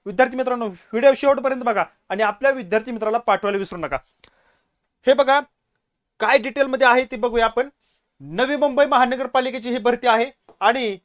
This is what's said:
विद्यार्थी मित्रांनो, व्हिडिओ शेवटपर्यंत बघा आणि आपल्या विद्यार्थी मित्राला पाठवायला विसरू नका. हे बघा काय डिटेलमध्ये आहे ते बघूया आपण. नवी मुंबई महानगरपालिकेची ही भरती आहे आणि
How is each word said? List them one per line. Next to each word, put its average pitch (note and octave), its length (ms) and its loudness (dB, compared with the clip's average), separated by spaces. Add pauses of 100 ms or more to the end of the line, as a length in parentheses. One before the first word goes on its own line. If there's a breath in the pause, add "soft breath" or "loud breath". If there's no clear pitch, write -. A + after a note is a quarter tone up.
विद्यार्थी B3 320 0
मित्रांनो, B3 300 -4
व्हिडिओ A3+ 500 0
शेवटपर्यंत C4+ 440 0
बघा G#3+ 220 0 (260)
आणि G3+ 140 -4
आपल्या G#3+ 280 0
विद्यार्थी A3+ 400 -4
मित्राला A3 260 -2
पाठवायला G3+ 400 -2
विसरू F#3 220 -10
नका. D3 180 -6 (1080 soft breath)
हे C4 60 8
बघा C4+ 260 2 (800)
काय A#3+ 180 4
डिटेलमध्ये C4 500 0
आहे B3 180 4
ते C4 100 -12
बघूया A3+ 300 0
आपण. A#3+ 240 -2 (500)
नवी G3+ 360 -4
मुंबई C#4+ 300 2
महानगरपालिकेची B3+ 840 0
ही A#3+ 80 -2
भरती A#3+ 300 -2
आहे A#3+ 240 2 (280)
आणि A3 460 0